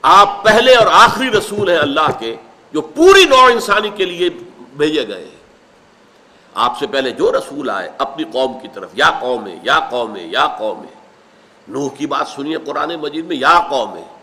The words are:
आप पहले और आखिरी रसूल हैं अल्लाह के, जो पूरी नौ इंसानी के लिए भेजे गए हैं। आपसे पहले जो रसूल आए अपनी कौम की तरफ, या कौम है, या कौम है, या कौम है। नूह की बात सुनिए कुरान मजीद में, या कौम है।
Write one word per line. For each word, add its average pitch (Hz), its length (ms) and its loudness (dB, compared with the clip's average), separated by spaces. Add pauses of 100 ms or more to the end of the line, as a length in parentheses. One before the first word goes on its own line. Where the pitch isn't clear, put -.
आप 196 400 4
पहले 240 300 6
और 220 140 4
आखिरी 214 400 4
रसूल 208 420 -2
हैं 170 80 2
अल्लाह 147 300 0
के, 113 240 -6 (420)
जो 151 60 -2
पूरी 381 440 6
नौ 254 240 6
इंसानी 208 420 0
के 190 160 -4
लिए 175 240 -4 (460)
भेजे 151 280 -2
गए 101 100 -10
हैं। 78 260 -18 (1160)
आपसे 123 300 0
पहले 135 240 -2
जो 160 200 0
रसूल 143 400 -6
आए 95 300 -8
अपनी 151 240 -6
कौम 127 280 -4
की 110 160 -16
तरफ, 95 300 -16
या 151 120 4
कौम 120 360 -6
है, 87 200 -14
या 147 140 2
कौम 117 360 -6
है, 85 160 -12
या 135 140 0
कौम 107 320 -6
है। - 140 -20 (760)
नूह 135 180 -6
की 147 180 -8
बात 143 200 -4
सुनिए 147 300 -8
कुरान 151 400 -6
मजीद 151 280 -8
में, 170 120 -6
या 151 220 4
कौम 127 300 -2
है। 85 220 -16 (120)